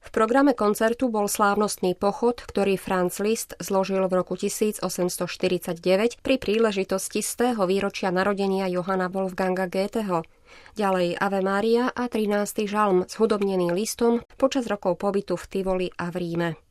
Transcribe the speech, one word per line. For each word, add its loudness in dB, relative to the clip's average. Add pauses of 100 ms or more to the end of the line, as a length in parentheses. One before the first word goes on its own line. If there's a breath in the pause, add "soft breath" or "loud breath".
V -18
programe 4
koncertu 0
bol 0
slávnostný 0
pochod, 0
ktorý 0
Franz -2
Liszt -2
zložil 0
v 2
roku -4
tisíc -2
osemsto -2
štyridsaťdeväť 0
pri 2
príležitosti 0
stého 0
výročia 0
narodenia 0
Johana -2
Wolfganga -2
Goetheho. -2 (560 loud breath)
Ďalej 2
Ave 0
Maria 2
a -4
trinásty -2
žalm, 2
zhudobnený 0
Listom 0 (160)
počas 0
rokov 0
pobytu -2
v -8
Tivoli -2 (100)
a -6
v -4
Ríme. -2 (200)